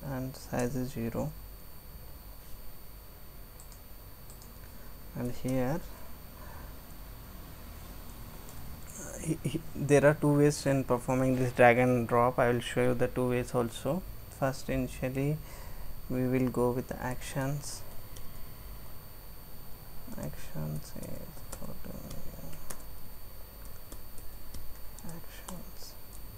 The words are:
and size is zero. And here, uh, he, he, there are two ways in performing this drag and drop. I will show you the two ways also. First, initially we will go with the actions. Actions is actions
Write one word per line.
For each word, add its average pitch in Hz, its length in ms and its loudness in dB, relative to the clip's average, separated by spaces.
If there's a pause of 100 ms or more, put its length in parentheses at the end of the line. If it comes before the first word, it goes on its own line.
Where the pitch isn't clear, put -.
and 131 300 -4
size 123 400 -2
is 127 160 0
zero. 117 400 -2 (3750)
And 123 160 -2
here, 131 480 2 (3250)
uh, - 220 -8
he, 160 220 0
he, 143 180 0 (120)
there 139 320 8
are 151 100 10
two 147 220 6
ways 147 280 6
in 139 180 6
performing 127 540 4
this 127 160 2
drag 120 240 12
and 123 280 6
drop. 123 320 6
I 120 140 8
will 120 80 4
show 123 300 4
you 123 40 6
the 123 140 4
two 127 220 2
ways 123 260 2
also. 127 460 2 (360)
First, 135 320 0
initially 135 680 0 (720)
we 127 180 2
will 127 220 4
go 120 220 4
with 123 180 -2
the - 120 -4
actions. 135 800 -2 (2250)
Actions - 760 -2 (100)
is - 60 -4 (4000)
actions - 840 -6 (440)